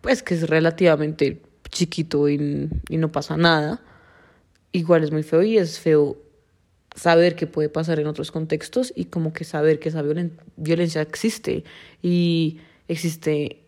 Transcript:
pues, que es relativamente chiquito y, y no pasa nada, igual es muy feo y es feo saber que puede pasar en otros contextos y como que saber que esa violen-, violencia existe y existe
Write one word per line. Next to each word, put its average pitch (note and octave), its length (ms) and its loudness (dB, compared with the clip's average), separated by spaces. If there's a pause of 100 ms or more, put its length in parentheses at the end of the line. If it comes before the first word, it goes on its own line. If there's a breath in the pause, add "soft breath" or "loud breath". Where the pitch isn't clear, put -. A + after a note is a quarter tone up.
pues, B3+ 200 0
que F3+ 120 -2
es D#3+ 140 -2
relativamente D#3+ 920 2 (300)
chiquito D#3 580 -2
y, D3 400 -2 (200)
y D#3+ 80 -4
no D#3+ 160 0
pasa D3 240 -4
nada, E3 440 2 (920 soft breath)
igual E3 320 4
es D3+ 80 -2
muy D#3 100 -2
feo D#3+ 200 2
y A3 140 2
es E3+ 220 0
feo D3+ 400 2 (760)
saber E3+ 420 4
que D#3+ 100 -4
puede D3+ 220 -2
pasar D#3 320 -2
en D3 80 -2
otros - 240 -8
contextos E3 640 -4
y F3 100 -6
como D#3+ 260 -4
que D#3+ 120 -10
saber D3+ 340 2
que D#3+ 100 -6
esa D#3 140 -4
violen-, D#3+ 300 -2 (240)
violencia E3 440 0
existe - 640 -4 (400 loud breath)
y E3+ 560 2 (300 loud breath)
existe D#3+ 800 -4